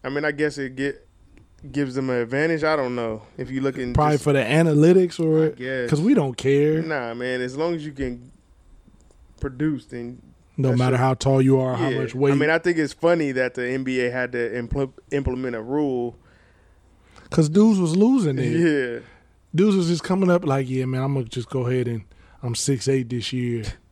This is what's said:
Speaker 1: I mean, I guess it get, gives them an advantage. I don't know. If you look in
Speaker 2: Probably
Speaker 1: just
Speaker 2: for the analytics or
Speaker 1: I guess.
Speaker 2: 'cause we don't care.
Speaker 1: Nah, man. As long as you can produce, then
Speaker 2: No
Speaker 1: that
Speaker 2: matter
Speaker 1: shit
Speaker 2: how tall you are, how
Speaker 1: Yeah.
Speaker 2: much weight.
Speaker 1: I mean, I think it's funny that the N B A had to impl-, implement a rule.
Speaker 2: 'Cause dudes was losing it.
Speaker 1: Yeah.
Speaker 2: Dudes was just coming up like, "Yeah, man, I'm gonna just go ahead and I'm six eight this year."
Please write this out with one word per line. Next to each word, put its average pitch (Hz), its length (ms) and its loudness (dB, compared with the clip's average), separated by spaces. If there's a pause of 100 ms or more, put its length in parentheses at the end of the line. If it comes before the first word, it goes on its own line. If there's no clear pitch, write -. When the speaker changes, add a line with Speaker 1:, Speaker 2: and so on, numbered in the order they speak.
Speaker 1:
I 131 60 -8
mean, 143 160 -4
I 151 60 0
guess 147 260 -2
it 131 200 -8
get, 139 300 -6 (640)
gives 131 240 -4
them 135 160 -2
an 123 120 0
advantage. 151 420 0
I 156 120 2
don't 127 180 -2
know. 113 280 -4 (140)
If 127 140 -10
you 131 100 -4
look 135 160 -2
in 123 160 -6
Speaker 2:
Probably 151 220 2
Speaker 1:
just 139 100 -2
Speaker 2:
for 147 80 2
the 139 60 4
analytics 165 840 4
or 160 240 4
Speaker 1:
I - 40 0
guess. 127 400 -6
Speaker 2:
'cause 147 100 2
we 233 140 4
don't 139 220 0
care. 147 440 2
Speaker 1:
Nah, 139 320 -4
man. 127 300 -4
As 127 140 -6
long 170 180 -2
as 151 100 -8
you 151 80 -10
can 127 380 -8 (1080)
produce, 139 460 -4
then 123 360 -12 (340)
Speaker 2:
No 131 140 0
Speaker 1:
that 123 80 2
Speaker 2:
matter 127 180 2
Speaker 1:
shit 123 40 0
Speaker 2:
how 131 140 2
tall 135 280 2
you 135 180 6
are, 127 160 -2
how 151 120 0
Speaker 1:
Yeah. 135 120 -2
Speaker 2:
much 127 140 -6
weight. 139 180 2
Speaker 1:
I - 40 2
mean, 151 140 2
I 165 80 4
think 170 200 0
it's 151 140 -2
funny 165 400 2
that 127 220 -2
the 123 140 -4
N 131 160 -4
B 127 160 -2
A 123 100 0
had 123 220 -4
to 123 60 -4
impl-, 120 540 -4 (180)
implement 127 460 -4
a 110 60 -8
rule. 127 540 -2 (1120)
Speaker 2:
'Cause 160 200 2
dudes 208 300 6
was 165 180 2
losing 202 420 2
it. 151 120 0
Speaker 1:
Yeah. 147 480 0 (560)
Speaker 2:
Dudes 196 220 4
was 170 120 2
just 170 160 -2
coming 190 260 0
up 175 140 2
like, 135 240 0
"Yeah, 131 180 -2
man, 131 160 -2
I'm 139 120 -2
gonna 131 120 -2
just 117 240 -8
go 127 160 -2
ahead 127 220 0
and 113 140 -6 (400)
I'm 120 120 -6
six 135 340 -2
eight 131 200 0
this 117 240 -6
year." 120 320 -4 (280)